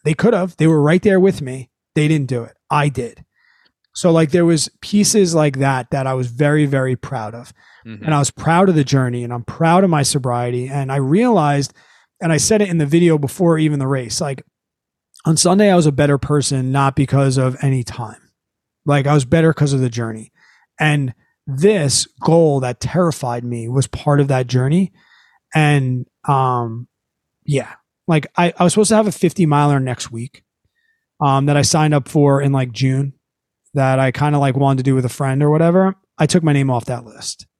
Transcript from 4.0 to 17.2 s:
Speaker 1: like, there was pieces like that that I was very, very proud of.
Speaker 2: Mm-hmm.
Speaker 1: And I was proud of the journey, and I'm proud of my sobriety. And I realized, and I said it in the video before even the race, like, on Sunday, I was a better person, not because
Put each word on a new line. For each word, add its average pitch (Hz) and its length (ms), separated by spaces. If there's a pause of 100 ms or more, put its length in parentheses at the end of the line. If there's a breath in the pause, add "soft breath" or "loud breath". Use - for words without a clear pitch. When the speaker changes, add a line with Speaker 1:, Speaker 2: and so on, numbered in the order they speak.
Speaker 1:
like, 160 200
there 175 140
was 165 240 (120)
pieces 202 540
like 151 240
that 135 320
that 135 160
I 131 80
was 127 140
very, 147 380
very 131 300
proud 110 380
of. 120 180 (340 soft breath)
Speaker 2:
Mm-hmm. 110 180
Speaker 1:
And 156 100
I 147 40
was 143 140
proud 175 360
of 180 60
the 151 100
journey, 123 380
and 120 100
I'm 120 120
proud 170 400
of 185 60
my 151 120
sobriety. 123 640
And 135 220
I 135 60
realized, 147 760 (480 soft breath)
and 165 120
I 151 40
said 208 260
it 202 60
in 170 100
the 151 80
video 165 320
before 160 400
even 151 200
the 135 80
race, 131 340
like, 139 220 (800)
on 160 120
Sunday, 196 340
I 180 60
was 165 100
a 147 60
better 143 260
person, 131 540
not 139 240
because 135 420